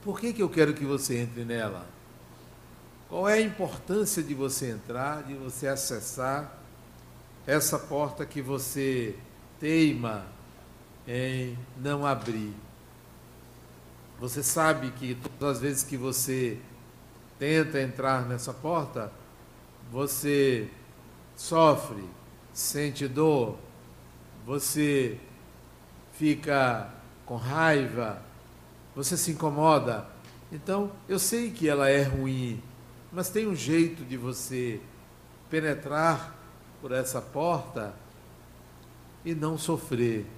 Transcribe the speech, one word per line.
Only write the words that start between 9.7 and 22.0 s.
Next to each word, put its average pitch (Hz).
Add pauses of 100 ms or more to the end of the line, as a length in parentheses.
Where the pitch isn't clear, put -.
em 127 (200)
não 143
abrir? 107 (1700)
Você 123
sabe 143
que 123 (240)
todas 139
as 117
vezes 139
que -
você 127 (840)
tenta 151
entrar 131
nessa 120
porta, 131 (800)
você 135 (680)
sofre, 135 (440)